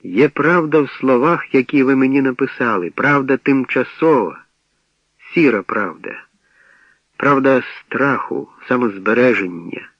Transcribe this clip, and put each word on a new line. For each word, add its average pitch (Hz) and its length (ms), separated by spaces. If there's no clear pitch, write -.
Є 120 260
правда 156 520
в 131 80
словах, 135 640
які 131 280
ви 135 120
мені 135 260
написали, 123 680
правда 135 480
тимчасова, 131 1040
сіра 123 280
правда, 95 640
правда 135 460
страху, - 720
самозбереження. 101 1200